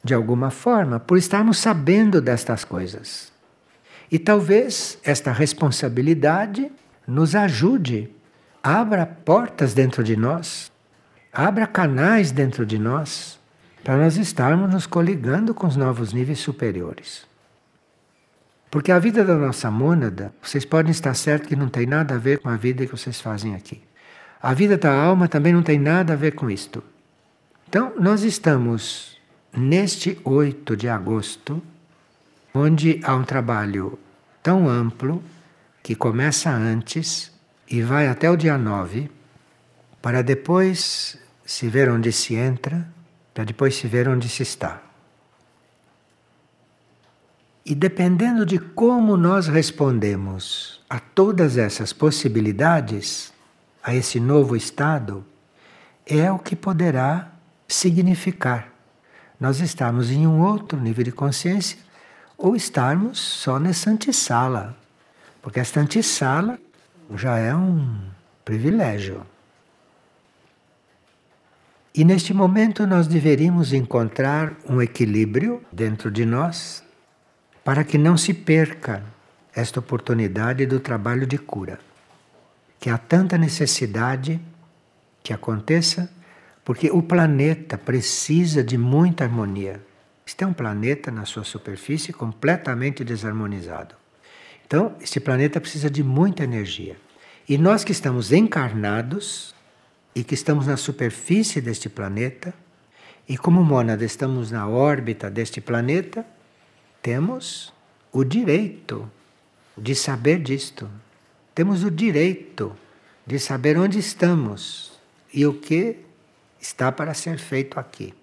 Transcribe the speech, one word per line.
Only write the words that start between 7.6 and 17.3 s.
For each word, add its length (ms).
abra 440
portas 680
dentro 300
de 120
nós, 560
abra 320
canais 680
dentro 340
de 120
nós, 600
para 140
nós 200
estarmos 520
nos 160
coligando 680
com 120
os 100
novos 380
níveis 260
superiores. 840